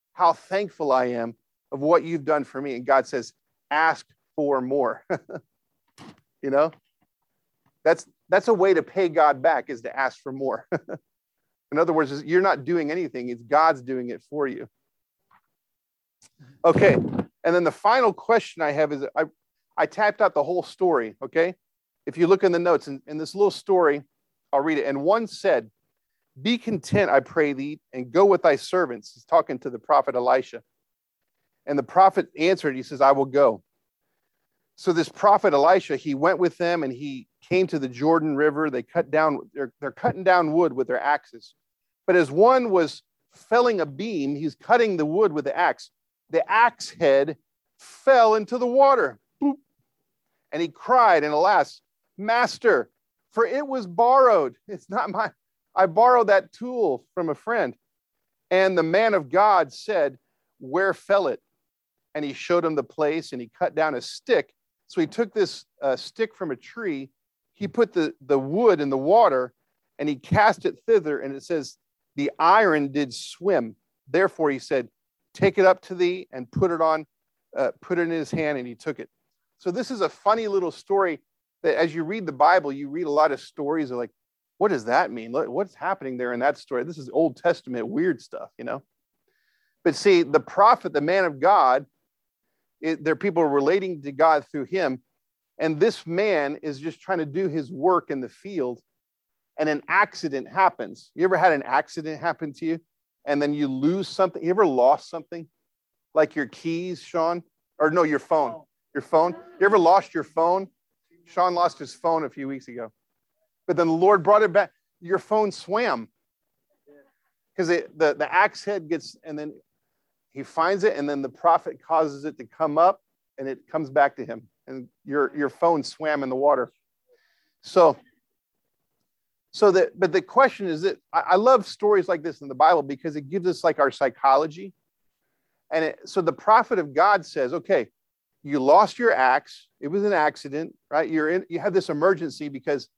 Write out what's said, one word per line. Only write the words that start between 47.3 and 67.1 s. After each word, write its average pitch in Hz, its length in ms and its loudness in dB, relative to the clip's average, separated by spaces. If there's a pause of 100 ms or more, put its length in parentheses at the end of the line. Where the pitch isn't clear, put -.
fell 233 560 4
into 220 240 -4
the 247 80 -2
water. 247 520 2 (240)
Boop. 277 120 0 (1000)
And 151 80 -6
he 170 80 -2
cried, 202 560 4
and 151 80 -2
alas, 170 480 2 (380)
"Master, 220 720 0 (420)
for 226 140 0
it 277 200 -4
was 262 200 -6
borrowed." 220 720 4 (100)
It's 196 240 -16
not 220 200 -4
mine. 190 220 -4 (420)
"I 190 120 4
borrowed 226 420 4
that 196 240 2
tool 226 600 -4
from 170 140 -4
a 147 60 -4
friend." 196 400 -4 (760)
And 190 260 2
the 170 60 2
man 208 320 2
of 151 160 -2
God 180 420 2
said, 151 460 -4 (400)
"Where 175 360 -2
fell - 340 0
it?" 123 120 -6 (720)
And 151 100 -6
he 143 80 -8
showed 175 320 -2
him 160 100 -2
the 143 80 0
place, 156 500 -4
and 123 80 -10
he 120 160 -14
cut 165 180 -4
down 156 200 0
a - 60 -4
stick. - 520 -2 (340)
So - 140 -6
he 156 60 2
took 214 280 -6
this, - 300 -2 (180)
uh, 135 140 0
stick 220 380 -8
from 175 160 -10
a 131 60 -6
tree, 147 540 -10 (440)